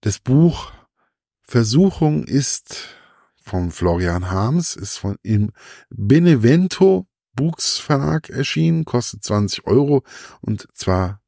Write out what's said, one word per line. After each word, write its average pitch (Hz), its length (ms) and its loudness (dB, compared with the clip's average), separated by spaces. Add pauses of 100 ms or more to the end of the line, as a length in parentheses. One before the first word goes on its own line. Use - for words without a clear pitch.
Das - 180 -4
Buch 151 540 2 (680)
Versuchung 151 800 2
ist - 640 -4 (520)
von 90 300 -4
Florian 87 600 -2
Harms, 120 460 -2
ist - 220 -8
von, 101 240 -6
im 104 300 0 (380)
Benevento 170 1160 4 (280)
Books - 440 -2
Verlag 151 520 -2
erschienen, 160 540 -2
kostet - 380 -6
zwanzig 104 420 -2
Euro 143 380 2 (380)
und - 340 -8
zwar 92 540 -2